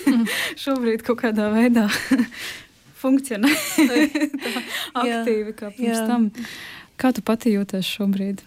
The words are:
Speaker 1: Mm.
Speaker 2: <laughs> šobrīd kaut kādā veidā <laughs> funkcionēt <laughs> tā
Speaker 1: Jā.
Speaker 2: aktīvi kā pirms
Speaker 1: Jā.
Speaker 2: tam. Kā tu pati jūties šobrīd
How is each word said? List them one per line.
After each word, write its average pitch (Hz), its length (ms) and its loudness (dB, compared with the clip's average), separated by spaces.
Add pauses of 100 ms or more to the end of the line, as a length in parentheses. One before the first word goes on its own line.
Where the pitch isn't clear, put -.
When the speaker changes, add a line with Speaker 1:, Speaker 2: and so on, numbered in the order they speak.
Speaker 1:
Mm. 247 240 2 (180)
Speaker 2:
<laughs> - 200 -8
šobrīd 240 420 -2
kaut 240 160 -2
kādā 214 260 0
veidā 226 380 4 (580)
<laughs> - 600 -16
funkcionēt 262 640 2
<laughs> - 120 -2
tā 262 220 4 (960)
Speaker 1:
Jā. 240 240 0
Speaker 2:
aktīvi 220 340 -2
kā 208 160 -10
pirms 233 280 -2
Speaker 1:
Jā. 220 80 -2
Speaker 2:
tam. 233 200 2 (680)
Kā 254 200 2
tu 220 100 -4
pati 226 300 0
jūties 196 340 -2
šobrīd 196 600 -2